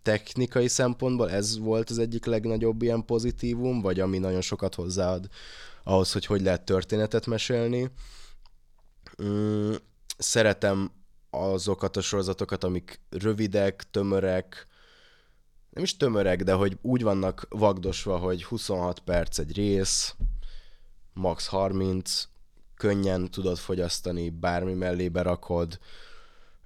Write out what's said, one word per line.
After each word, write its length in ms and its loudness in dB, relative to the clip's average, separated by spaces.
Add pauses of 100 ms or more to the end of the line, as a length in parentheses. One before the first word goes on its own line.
technikai 640 2
szempontból 640 0
ez 260 0
volt 320 0
az 100 -2
egyik 260 -2
legnagyobb 560 0
ilyen 240 0
pozitívum, 760 0
vagy 180 0
ami 180 2
nagyon 240 0
sokat 340 -4
hozzáad 520 -2 (560)
ahhoz, 280 4
hogy 140 -2
hogy 160 2
lehet 200 2
történetet 640 2
mesélni. 640 0 (1300)
Mm, 500 0 (440)
szeretem 760 4 (380)
azokat 680 0
a 40 0
sorozatokat, 640 -2
amik 460 -4
rövidek, 800 0
tömörek, 760 0 (1040)
nem 140 -6
is 140 -2
tömörek, 460 4
de 100 4
hogy 280 2
úgy 220 2
vannak 460 0
vagdosva, 680 2
hogy 260 -2
huszonhat 560 -4
perc 380 0
egy 180 -4
rész, 600 0 (960)
max. 340 -2
harminc, 760 0 (520)
könnyen 560 2
tudod 260 -2
fogyasztani, 720 -2
bármi 440 -2
mellé 360 0
berakod, 680 -2 (880)